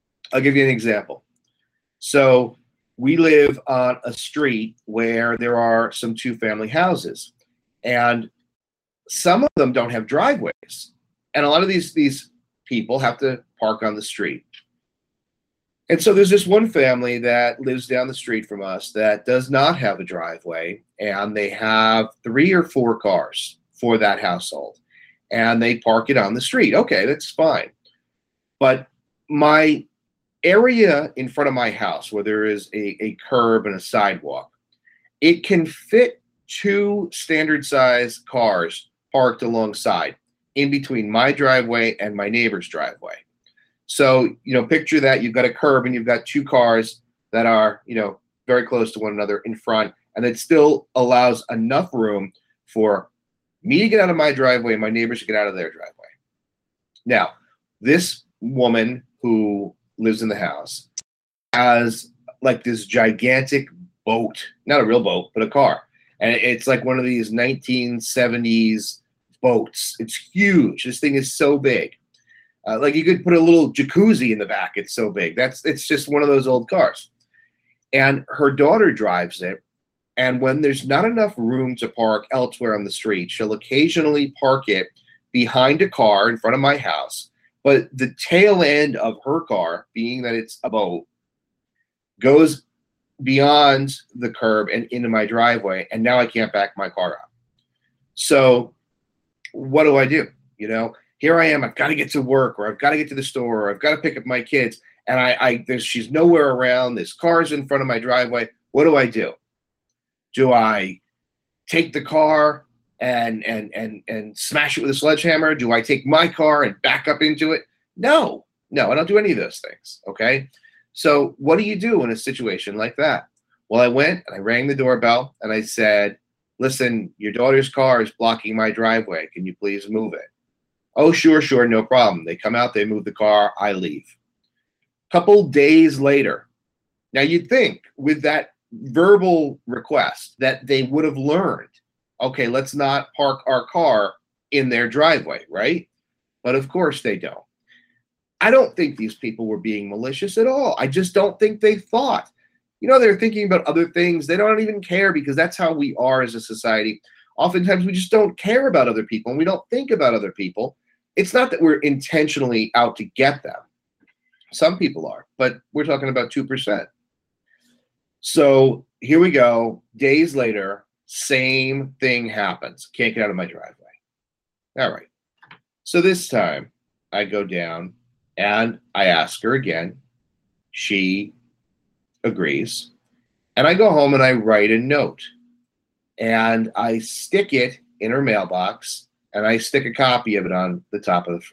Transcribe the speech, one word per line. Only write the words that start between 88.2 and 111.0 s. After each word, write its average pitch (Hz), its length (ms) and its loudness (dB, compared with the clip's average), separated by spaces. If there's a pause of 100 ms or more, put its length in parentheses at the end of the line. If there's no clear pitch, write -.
tail 190 340 4
end 147 360 0
of 113 260 -4
her 147 160 -2
car, 90 540 -4
being 120 300 -6
that 117 120 -4
it's 113 300 -10
a 123 40 -6
boat, 95 380 -4 (1120)
goes 151 440 4 (600)
beyond 139 720 4 (200)
the 120 140 -6
curb 107 420 0
and 113 200 -4
into 120 160 -6
my 110 180 0
driveway, 107 680 0
and 113 100 -4
now 123 160 2
I 120 60 2
can't 113 260 -4
back 101 240 -2
my 98 140 -8
car 90 240 -4
up. - 180 -20 (840)
So 127 600 4 (800)
what 139 320 0
do 143 120 4
I 135 80 4
do? 143 220 -2 (300)
You 104 100 -12
know, 113 280 -6 (220)
here 165 220 2
I 165 80 4
am, 147 160 0
I've 120 120 -8
gotta 143 200 -2
get 143 160 -4
to 143 100 -2
work, 131 380 0
or 104 100 -6
I've 107 80 -8
gotta 147 180 0
get 151 140 -4
to 139 60 -14
the 135 80 -6
store, 120 380 -6
or 101 100 -2
I've 98 100 -10
gotta 151 160 0
pick 147 180 -4
up 117 100 -12
my 123 160 -4
kids, 120 380 -2 (280)
and 127 120 0
I, 127 200 0
I, 120 280 0
there's, 127 160 -4
she's 117 280 -8
nowhere 160 400 6
around, 127 440 0
this 92 180 -8
car's 165 380 0
in 143 160 -6
front 139 140 0
of 131 60 -4
my 117 120 -2
driveway. 120 480 -2 (240)
What 143 120 4
do 156 120 6
I 131 120 4
do? 110 260 -6 (1000)
Do 131 180 4
I 107 480 0 (640)